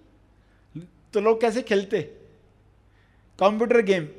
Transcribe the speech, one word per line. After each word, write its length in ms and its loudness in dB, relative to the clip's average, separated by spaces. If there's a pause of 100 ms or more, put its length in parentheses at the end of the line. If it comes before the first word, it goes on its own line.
(1120)
तो 60 -2
लोग 220 2
कैसे 200 0
खेलते? 400 -2 (1400)
कंप्यूटर 420 2
गेम 240 0 (140)